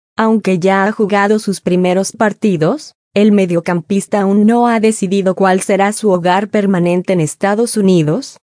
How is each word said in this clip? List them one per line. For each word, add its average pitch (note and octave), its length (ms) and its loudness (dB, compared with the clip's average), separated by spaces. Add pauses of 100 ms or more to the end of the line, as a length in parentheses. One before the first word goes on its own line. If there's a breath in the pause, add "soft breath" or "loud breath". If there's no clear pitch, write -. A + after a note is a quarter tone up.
(180)
Aunque A3 420 0
ya F#3+ 240 2
ha G#3 80 0
jugado G#3 480 0
sus G3 220 -6
primeros F3+ 500 0
partidos, G3+ 840 -2 (200)
el G#3 180 4
mediocampista F#3+ 880 -2
aún G3+ 240 2
no A#3+ 220 2
ha A3+ 140 0
decidido G3 520 0
cuál F#3+ 280 0
será G3 320 0
su G#3+ 160 -2
hogar F3+ 400 0
permanente F#3 640 0
en F3 80 0
Estados G#3 560 -2
Unidos, F#3 600 0 (200)